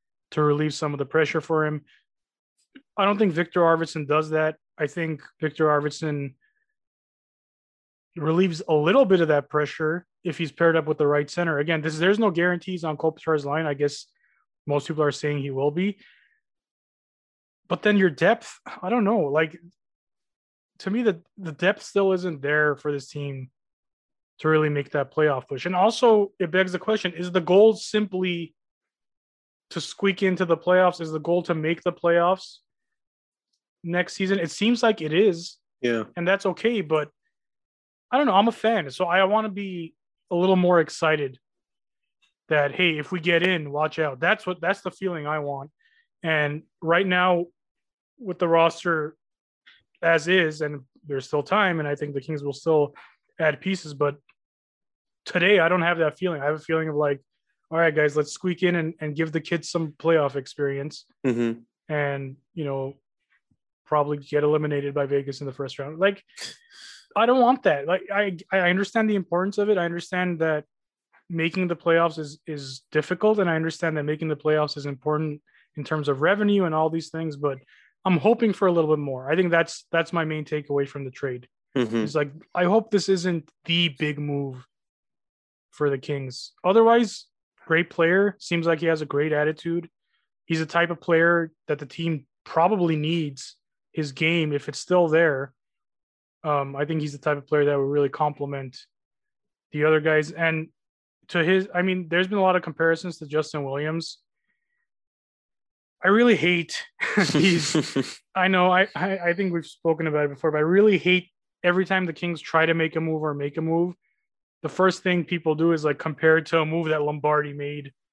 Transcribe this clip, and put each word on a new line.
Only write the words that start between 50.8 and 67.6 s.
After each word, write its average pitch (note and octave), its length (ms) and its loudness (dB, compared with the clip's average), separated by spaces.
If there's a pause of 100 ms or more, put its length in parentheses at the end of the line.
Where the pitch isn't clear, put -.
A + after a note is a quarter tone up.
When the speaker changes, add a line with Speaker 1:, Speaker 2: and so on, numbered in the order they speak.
Speaker 1:
there's C#3 220 -6
still D3 160 -2
time, F#3 360 2
and D3+ 80 -4
I D3 80 -4
think D3 180 -6
the C#3 80 -6
Kings D3 220 -8
will C#3+ 100 -6
still D3 400 0 (460)
add D3+ 220 0
pieces, F3 320 -6
but C#3+ 220 -2 (1080)
today F#3 340 4
I E3 100 4
don't F3+ 140 2
have E3+ 160 0
that D#3 180 0
feeling. E3+ 240 -4
I C#3 40 -4
have D3+ 100 0
a D#3 40 -10
feeling D#3+ 300 -2
of D3+ 60 -6
like, C#3+ 260 0 (500)
"All D#3+ 60 -4
right, E3 180 2
guys, D3+ 220 2
let's D3 160 -2
squeak F3+ 300 -4
in F3 120 2
and, E3 240 -2
and D3+ 160 -6
give D#3+ 160 -2
the D#3+ 100 -2
kids D#3+ 280 -6
some D#3+ 240 -4
playoff D3+ 420 2
experience." C#3 720 -6 (200)
Speaker 2:
Mm-hmm. A#2 360 0 (320)
Speaker 1:
And, C#3 420 -4 (180)
you D#3+ 120 -6
know, C3+ 300 -6 (920)
probably D3 320 0
get D3 260 -2
eliminated D3 500 0
by C#3+ 120 0
Vegas C#3 360 -2
in C#3+ 60 -8
the C3 60 -8
first C3+ 260 -10
round. D3 200 -10
Like, G3 240 0 (920)
I G#3+ 100 4
don't B3+ 160 4
want B3 220 4